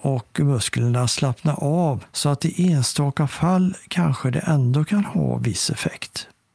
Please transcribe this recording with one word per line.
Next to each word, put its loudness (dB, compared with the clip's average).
och -2
musklerna 0
att 0
slappna -2
av, 0
så -2
att 0
i 2
enstaka 0
fall 0
kanske 0
det 0
ändå 2
kan 2
ha 0
viss -2
effekt. -6